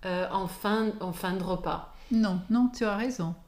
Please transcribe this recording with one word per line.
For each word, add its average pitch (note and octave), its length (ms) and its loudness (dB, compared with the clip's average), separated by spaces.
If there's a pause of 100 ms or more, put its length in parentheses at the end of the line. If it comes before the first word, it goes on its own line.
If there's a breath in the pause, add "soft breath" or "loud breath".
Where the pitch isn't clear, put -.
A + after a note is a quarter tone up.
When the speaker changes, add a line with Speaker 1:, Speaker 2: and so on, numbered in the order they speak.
Speaker 1:
euh, F3+ 280 0
en F#3+ 160 0
fin, G#3+ 420 0 (100)
en F3+ 120 -4
fin F3+ 220 -2
de F#3+ 80 -2
repas. F3+ 520 -4 (160)
Speaker 2:
Non, G#3 300 4 (100)
non, B3 260 6
tu A#3 80 0
as G#3 120 2
raison. G#3 380 -2 (140)